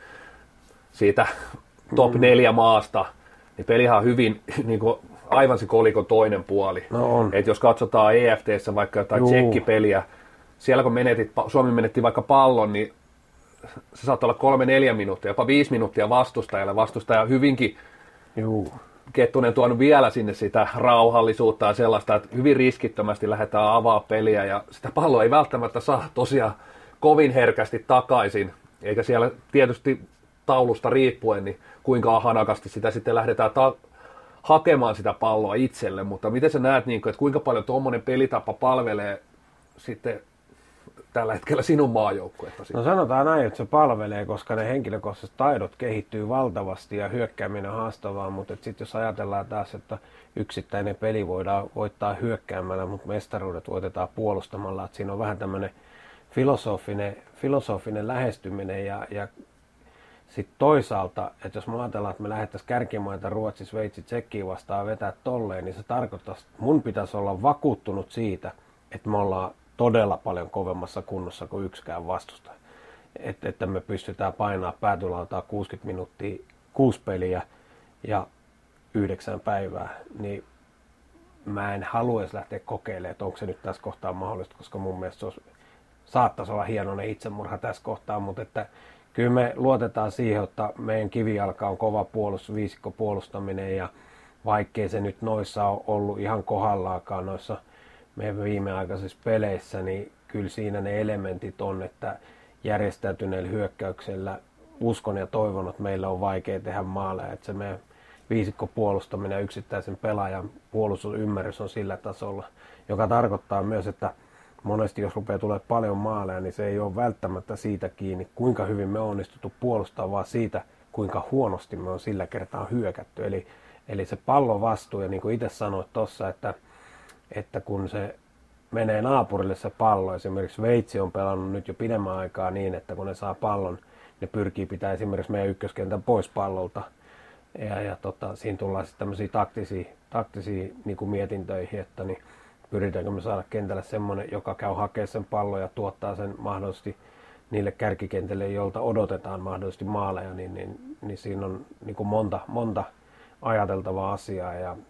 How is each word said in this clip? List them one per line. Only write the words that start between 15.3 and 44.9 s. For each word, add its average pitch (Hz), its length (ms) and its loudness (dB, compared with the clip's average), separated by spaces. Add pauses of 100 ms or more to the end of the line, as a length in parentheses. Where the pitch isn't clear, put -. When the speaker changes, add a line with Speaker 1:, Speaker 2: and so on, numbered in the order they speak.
Speaker 1:
jopa 117 160 2
viisi 143 240 4
minuuttia 110 380 2
vastustajalle. 104 680 2
Vastustaja 110 480 4
hyvinkin 131 520 4 (600)
Speaker 2:
Juu. 110 360 -2 (400)
Speaker 1:
Kettunen 120 420 4
tuonut 120 240 4
vielä 135 320 8
sinne 107 240 -2
sitä 104 400 2
rauhallisuutta 117 920 6
ja 104 80 6
sellaista, 113 400 4
että 107 220 0
hyvin 131 200 6
riskittömästi 107 720 2
lähdetään 107 340 2
avaa 110 360 6
peliä 107 440 2
ja 98 260 -2
sitä - 240 -12
palloa 147 280 4
ei 117 80 6
välttämättä 120 500 2
saa 131 340 0
tosiaan 123 400 2 (460)
kovin 151 300 8
herkästi 117 560 4
takaisin, 110 640 4 (320)
eikä 107 200 0
siellä 120 280 4 (220)
tietysti 127 480 4 (460)
taulusta 127 440 4
riippuen, 117 540 2
niin 98 140 -6 (240)
kuinka 117 380 4
hanakasti 107 480 2
sitä 110 220 -2
sitten 113 240 0
lähdetään 113 360 2
ta-, 131 240 4 (680)
hakemaan 151 520 6
sitä 101 180 -2
palloa 107 420 2
itselle, 104 480 -2
mutta 101 280 -4
miten 131 200 4
sä 151 80 0
näet, 127 280 4
niin 117 140 -2
kuin, 113 100 -2
että - 80 -6
kuinka 143 220 2
paljon - 240 0
tuommoinen 127 380 0
pelitapa 127 500 0
palvelee 107 720 0 (540)
sitten 113 440 -8 (920)
tällä 113 200 0
hetkellä 127 300 0
sinun 147 280 4
maajoukkuettasi? 98 800 -4
Speaker 2:
No 117 120 -2
sanotaan 143 420 4
näin, 156 200 4
että 104 100 -4
se 123 80 -6
palvelee, 107 640 2
koska 107 300 -6
ne 110 120 -2
henkilökohtaiset 107 680 -6